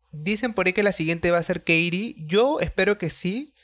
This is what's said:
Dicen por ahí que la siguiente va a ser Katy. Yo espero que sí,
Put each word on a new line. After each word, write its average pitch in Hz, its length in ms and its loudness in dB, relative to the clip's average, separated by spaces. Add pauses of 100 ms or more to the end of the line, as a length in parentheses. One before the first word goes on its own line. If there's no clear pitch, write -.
(120)
Dicen 208 420 -4
por 262 120 0
ahí 180 60 0
que 208 120 0
la 202 80 2
siguiente 170 400 0
va 175 60 4
a 170 40 -2
ser 175 220 -4
Katy. 175 640 0
Yo 247 320 2
espero 190 360 0
que 165 140 -4
sí, 226 420 -4 (120)